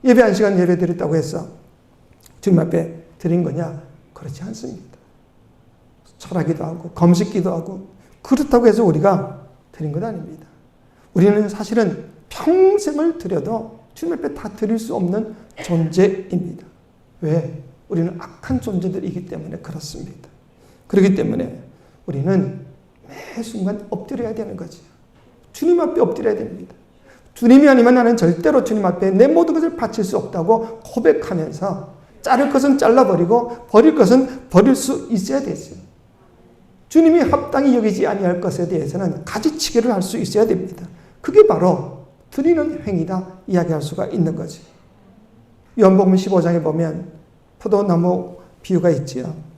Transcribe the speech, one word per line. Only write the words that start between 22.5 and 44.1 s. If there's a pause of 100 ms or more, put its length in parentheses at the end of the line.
매
순간
엎드려야
되는
거지. (720)
주님
앞에
엎드려야
됩니다. (600)
주님이
아니면
나는
절대로
주님
앞에
내
모든
것을
바칠
수
없다고
고백하면서 (280)
자를
것은
잘라버리고
버릴
것은
버릴
수
있어야
되죠. (1120)
주님이
합당히
여기지
아니할
것에
대해서는
가지치기를
할
수
있어야
됩니다. (340)
그게
바로 (240)
드리는
행위다 (200)
이야기할
수가
있는